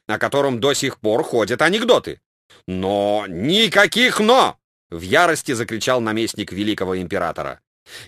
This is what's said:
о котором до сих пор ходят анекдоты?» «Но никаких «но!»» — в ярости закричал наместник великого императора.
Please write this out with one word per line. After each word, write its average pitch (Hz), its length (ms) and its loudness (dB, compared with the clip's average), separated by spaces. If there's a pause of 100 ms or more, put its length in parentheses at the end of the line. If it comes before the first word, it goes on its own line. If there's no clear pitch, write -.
о 107 100 -2
котором 131 420 0
до 139 140 2
сих 131 260 -4
пор 110 240 2
ходят 117 380 0
анекдоты?» 185 580 2 (480)
«Но 101 600 0
никаких 196 920 2
«но!»» — 214 380 4 (320)
в 85 120 -10
ярости 147 520 0
закричал 117 480 -2
наместник 107 500 -4
великого 92 500 -2
императора. 80 580 -4 (480)